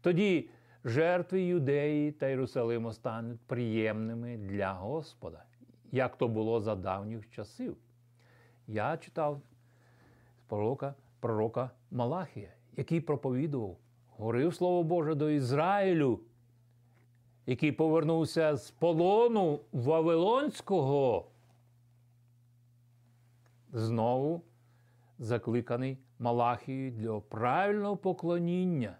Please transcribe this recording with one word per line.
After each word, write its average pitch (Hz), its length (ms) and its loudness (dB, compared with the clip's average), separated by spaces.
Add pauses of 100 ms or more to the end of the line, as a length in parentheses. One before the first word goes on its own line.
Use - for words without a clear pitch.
Тоді 180 500 2 (340)
жертви 175 580 2
Юдеї 147 680 0
та 147 140 -4
Єрусалиму 120 680 -2
стануть 117 480 -8
приємними 113 960 -2
для 98 360 -4
Господа, 101 720 -10 (480)
як 127 260 -2
то 123 100 0
було 110 320 0
за 107 140 -2
давніх 98 560 -6
часів. - 460 -12 (920)
Я 110 300 -4
читав 147 460 -4 (960)
з - 20 -20
пророка, 127 540 -2 (260)
пророка 117 500 -2 (200)
Малахія, 123 600 -4 (240)
який 165 240 0
проповідував, 131 760 -2 (300)
говорив 120 460 0
Слово 180 280 2
Боже 160 320 0
до 151 160 0
Ізраїлю, 151 920 2 (1300)
який 135 260 0
повернувся 160 840 2
з - 140 -8
полону 180 880 4 (120)
Вавилонського, 160 1600 2 (2500)
знову 120 680 0 (760)
закликаний 120 800 -2 (200)
Малахією 120 720 -2
для 110 280 -4
правильного 196 760 -2
поклоніння. 175 1040 -2